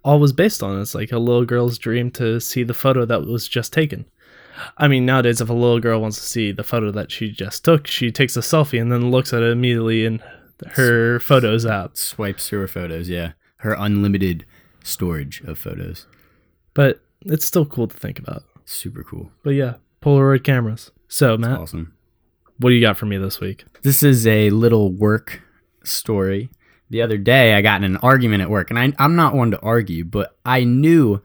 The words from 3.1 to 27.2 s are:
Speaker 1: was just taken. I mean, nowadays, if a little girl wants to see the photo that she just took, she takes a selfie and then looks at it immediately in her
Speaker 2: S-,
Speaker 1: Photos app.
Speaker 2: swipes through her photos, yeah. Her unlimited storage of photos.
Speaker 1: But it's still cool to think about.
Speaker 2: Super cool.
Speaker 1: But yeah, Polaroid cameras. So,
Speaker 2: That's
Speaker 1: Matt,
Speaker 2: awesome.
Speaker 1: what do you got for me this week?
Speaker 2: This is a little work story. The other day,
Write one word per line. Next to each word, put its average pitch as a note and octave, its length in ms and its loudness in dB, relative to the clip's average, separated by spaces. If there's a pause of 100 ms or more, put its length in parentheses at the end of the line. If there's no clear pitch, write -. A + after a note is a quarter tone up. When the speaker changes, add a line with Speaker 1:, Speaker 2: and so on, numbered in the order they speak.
Speaker 1:
was A#2 220 -6
just - 240 -6
taken. D#3 320 -2 (720)
I D3 120 2
mean, B2+ 180 4
nowadays, B2 340 2
if A2 80 -2
a A#2+ 40 -4
little A#2+ 260 2
girl A2+ 220 0
wants G#2+ 180 -6
to - 60 -14
see A2 260 -4
the G2+ 140 -8
photo A2 260 -2
that G2+ 220 -8
she A2 180 -8
just G2+ 340 -10
took, D#3 220 4
she - 240 -4
takes B2 260 -2
a A#2+ 40 -2
selfie C#3+ 420 0
and A#2 80 -2
then B2 220 0
looks B2+ 200 0
at A#2 100 0
it A#2 100 2
immediately A#2 520 0
in A2+ 160 -4 (500)
her A#2+ 460 2
Speaker 2:
S-, A#2 60 -4
Speaker 1:
Photos A#2 420 2
app. G2+ 320 -4
Speaker 2:
swipes - 520 -8
through G2+ 140 -4
her F#2+ 40 -6
photos, F2 420 -8
yeah. E2+ 240 -6 (260)
Her G#2+ 200 -2
unlimited G2+ 640 0 (380)
storage D#2 600 -8
of D#2+ 160 -12
photos. F2 480 -12 (680)
Speaker 1:
But C#3 260 2 (240)
it's D#3 220 -4
still D#3+ 200 0
cool A#2+ 200 -4
to - 100 -16
think - 220 -12
about. - 240 -14 (220)
Speaker 2:
Super - 400 -12
cool. E2 260 -16 (140)
Speaker 1:
But D3 60 -2
yeah, C#3 260 -2 (260)
Polaroid C3+ 400 4
cameras. A#2 480 -2 (160)
So, A#2 300 2
Speaker 2:
That's A#2 120 -2
Speaker 1:
Matt, B2+ 120 -2
Speaker 2:
awesome. E2 340 -12 (640)
Speaker 1:
what B2 120 4
do B2 40 6
you A#2+ 60 4
got G#2+ 160 2
for G#2+ 100 -8
me G2+ 100 -4
this F#2+ 240 -6
week? F#2+ 240 -10 (180)
Speaker 2:
This C#3 200 2
is B2+ 240 4
a G#2+ 240 4
little A2 420 4
work G#2+ 480 -2 (440)
story. G2 640 -4 (400)
The A#2 120 -2
other A2 160 0
day, A#2 360 6